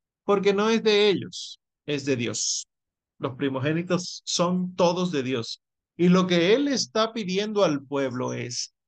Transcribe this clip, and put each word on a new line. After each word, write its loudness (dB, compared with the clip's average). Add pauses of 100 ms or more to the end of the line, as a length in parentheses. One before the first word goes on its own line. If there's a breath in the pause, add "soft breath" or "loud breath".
(240)
porque 2
no 2
es 2
de 4
ellos, -4 (280)
es -4
de 0
Dios. -4 (520)
Los -6
primogénitos -4
son 0
todos 2
de -2
Dios. -4 (340)
Y 4
lo 6
que 4
él 2
está -2
pidiendo -2
al 2
pueblo -4
es -8 (140)